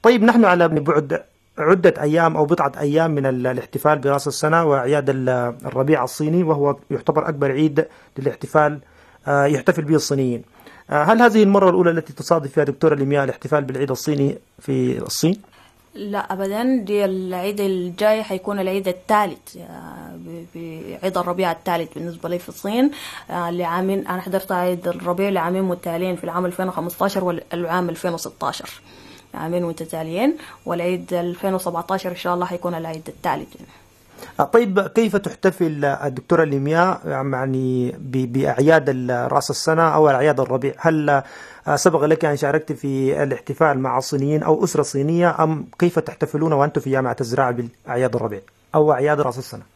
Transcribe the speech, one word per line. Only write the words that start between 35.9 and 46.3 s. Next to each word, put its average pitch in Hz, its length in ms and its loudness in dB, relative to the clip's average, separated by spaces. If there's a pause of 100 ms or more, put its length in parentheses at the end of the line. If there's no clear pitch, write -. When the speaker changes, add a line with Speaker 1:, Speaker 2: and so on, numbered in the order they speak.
Speaker 1:
ليمياء 156 640 0
يعني 131 840 -2
ب-، 131 420 -4
بأعياد 139 560 4
ال-، 127 420 -2
رأس 139 180 0
السنة 160 340 0
أو 156 260 4
أعياد 139 300 2
الربيع؟ 127 380 -2
هل، 156 320 2
آه، - 640 -2
سبق 151 300 2
لك 160 200 2
أن 147 120 0
شاركت 151 340 -2
في 139 520 -2
الاحتفال 139 560 0
مع 131 180 -2
الصينيين 143 460 -2
أو 156 200 2
أسرة 151 180 0
صينية، 160 600 0
أم 160 240 -2 (120)
كيف 175 200 2
تحتفلون 156 540 -2